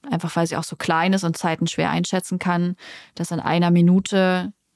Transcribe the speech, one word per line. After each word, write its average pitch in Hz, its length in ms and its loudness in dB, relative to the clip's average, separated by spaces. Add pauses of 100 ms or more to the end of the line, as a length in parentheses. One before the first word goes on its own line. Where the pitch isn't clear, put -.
einfach 170 260 -4
weil 170 120 2
sie - 80 -6
auch 160 80 -4
so - 120 -10
klein 170 380 0
ist 190 100 0
und 170 140 -2
Zeiten 165 300 -2
schwer 165 220 -2
einschätzen 180 500 -2
kann, 175 380 -2 (380)
dass - 160 -8
in 170 80 -4
einer 175 320 2
Minute 185 840 4 (220)